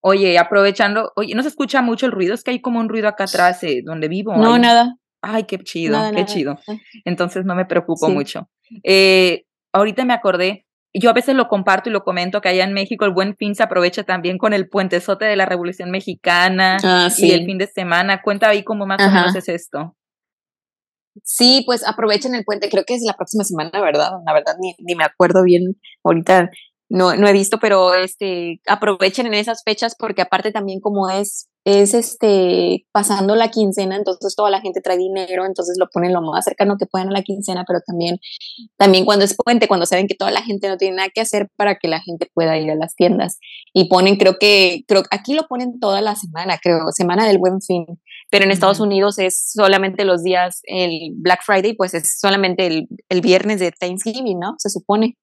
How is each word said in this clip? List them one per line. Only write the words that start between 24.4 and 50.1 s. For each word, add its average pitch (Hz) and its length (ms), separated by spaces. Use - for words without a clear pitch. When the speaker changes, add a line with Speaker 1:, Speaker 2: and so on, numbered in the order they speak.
Speaker 2:
ni, 180 180
ni 175 160
me 165 100
acuerdo 175 380
bien, 180 340
ahorita 170 460
no, 180 260
no 202 120
he 202 60
visto, 196 240
pero, 190 360
este, 185 720
aprovechen 202 600
en 214 80
esas 214 280
fechas 220 360
porque 214 240
aparte 190 300
también 196 280
como 196 300
es, 202 380
es, 202 260
este, 185 1000
pasando 202 420
la 226 160
quincena, 196 460
entonces 190 380
toda 208 140
la 196 140
gente 190 180
trae 185 160
dinero, 185 480
entonces 180 340
lo 180 140
ponen 180 220
lo 170 80
más 160 240
cercano 202 320
que 202 80
puedan 190 220
a 196 40
la 202 80
quincena, 190 480
pero 175 180
también, 175 300
también 190 260
cuando 202 220
es 202 100
puente, 233 320
cuando 180 160
saben 185 220
que - 80
toda 196 160
la 202 100
gente 202 280
no 190 100
tiene 190 180
nada 190 160
que 220 80
hacer 208 360
para 202 180
que 180 140
la 160 120
gente 170 320
pueda 160 240
ir 156 140
a 156 40
las 156 200
tiendas. 180 440
Y 185 160
ponen, 190 260
creo 190 240
que, 190 480
creo, 190 220
aquí 208 240
lo 311 120
ponen 247 340
toda 196 200
la 214 160
semana, 175 460
creo, 165 300
Semana 180 340
del 202 100
Buen 185 240
Fin, 175 240
pero 196 160
en 196 40
Estados 190 300
Speaker 1:
Ujú. 214 60
Speaker 2:
Unidos 202 320
es 185 340
solamente 196 540
los 180 160